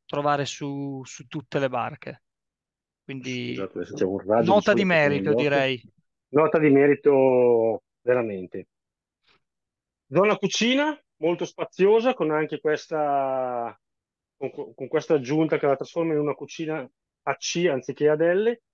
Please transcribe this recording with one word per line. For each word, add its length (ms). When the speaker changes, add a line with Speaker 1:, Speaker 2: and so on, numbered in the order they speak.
Speaker 1:
trovare 400
su, 580
su 240
tutte 320
le 100
barche. 520
Quindi 500
Speaker 2:
Esatto, 260
adesso 160
c'è 100
un 140
raggio 220
di 60
Speaker 1:
nota 140
Speaker 2:
sole 40
Speaker 1:
di 80
Speaker 2:
che 40
fa 60
Speaker 1:
merito, 300
Speaker 2:
negli 100
occhi. 100
Speaker 1:
direi. 480
Speaker 2:
Nota 300
di 100
merito 1120
veramente. 680
Zona 280
cucina, 600
molto 260
spaziosa, 720
con 180
anche 300
questa, 1160
con, 120
con 140
questa 280
aggiunta 420
che 80
la 100
trasforma 380
in 60
una 140
cucina 560
a 120
C 340
anziché 380
ad 140
L, 360